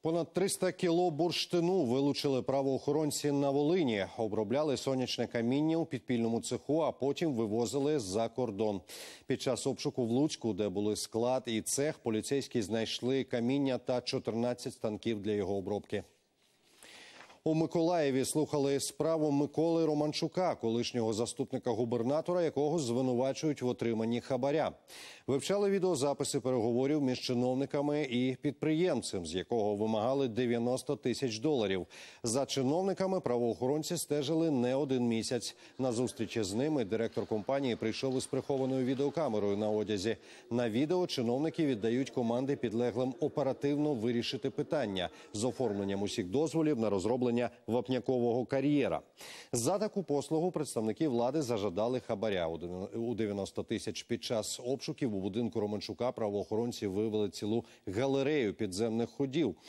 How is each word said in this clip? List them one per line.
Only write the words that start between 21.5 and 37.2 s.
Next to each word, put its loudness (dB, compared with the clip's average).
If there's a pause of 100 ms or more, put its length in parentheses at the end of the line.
губернатора, 0
якого 0
звинувачують 0
в 0
отриманні 0
хабаря. 0 (540)
Вивчали 2
відеозаписи 2
переговорів 2
між 0
чиновниками 0
і 0
підприємцем, 0
з -8
якого 2
вимагали 2
дев'яносто 0
тисяч -2
доларів. 0 (360)
За 0
чиновниками 0
правоохоронці 0
стежили 0
не 2
один 2
місяць. -2 (220)
На 0
зустрічі -2
з -2
ними 0
директор -2